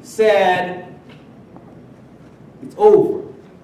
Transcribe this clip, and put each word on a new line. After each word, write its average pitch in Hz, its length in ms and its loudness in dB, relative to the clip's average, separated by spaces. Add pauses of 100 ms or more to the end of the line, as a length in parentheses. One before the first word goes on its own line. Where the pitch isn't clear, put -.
said, 185 840 -2 (1800)
"It's - 160 -20
over. - 420 4 (420)